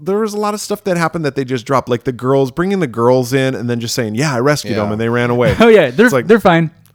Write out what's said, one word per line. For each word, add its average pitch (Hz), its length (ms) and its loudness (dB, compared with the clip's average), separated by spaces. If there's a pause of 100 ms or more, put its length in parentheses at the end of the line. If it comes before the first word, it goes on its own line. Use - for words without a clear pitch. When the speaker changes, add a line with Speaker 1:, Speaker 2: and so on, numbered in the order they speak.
Speaker 1:
there 190 160 -4
was 214 160 -4
a 208 60 -8
lot 208 160 -2
of 208 40 -8
stuff - 260 -8
that 180 120 -2
happened 165 260 -2
that 139 120 -4
they 139 100 -4
just 123 220 -6
dropped, 131 200 -2
like 123 180 -2
the 135 60 -2
girls, 131 380 0
bringing 190 300 -4
the 156 80 -2
girls 120 440 0
in 131 220 0
and 117 160 -6
then 120 100 -2
just 117 140 -6
saying, 107 220 -4
"Yeah, 143 180 -2
I 117 60 -2
rescued 131 360 -2
Speaker 2:
Yeah. 107 60 0
Speaker 1:
them," 104 120 -2
and 107 60 -4
they 113 100 -2
ran 120 200 0
away. 120 280 2
Speaker 3:
<laughs> - 20 4
Oh 233 80 6
yeah, 185 240 6
they're, 196 160 4
Speaker 1:
It's 220 60 0
like 127 120 0
Speaker 3:
they're 214 140 4
fine. 165 320 2 (240)